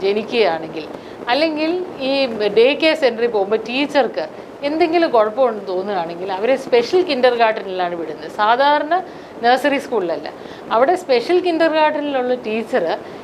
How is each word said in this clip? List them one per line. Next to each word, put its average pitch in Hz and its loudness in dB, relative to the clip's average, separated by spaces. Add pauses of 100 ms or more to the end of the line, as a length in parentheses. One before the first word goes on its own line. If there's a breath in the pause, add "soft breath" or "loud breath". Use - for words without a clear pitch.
ജനിക്കുകയാണെങ്കിൽ 185 0 (420 loud breath)
അല്ലെങ്കിൽ 311 0 (140)
ഈ 269 0
ഡേ 226 2
കെയർ 311 2
സെന്ററിൽ 247 0
പോകുമ്പോൾ 214 0
ടീച്ചർക്ക് 240 -2 (340 loud breath)
എന്തെങ്കിലും 320 2
കുഴപ്പമുണ്ടെന്ന് 220 2
തോന്നുകയാണെങ്കിൽ 185 -4
അവരെ 226 2
സ്പെഷ്യൽ 247 2
കിൻഡർഗാർട്ടനിലാണ് 220 2
വിടുന്നത്, 160 -8
സാധാരണ 294 2 (400 loud breath)
നഴ്സറി 262 2
സ്കൂളിലല്ല. 175 -4 (400 loud breath)
അവിടെ 254 4
സ്പെഷ്യൽ 339 2
കിൻഡർഗാർട്ടനിലുള്ള 302 0
ടീച്ചർ 220 -2 (260 loud breath)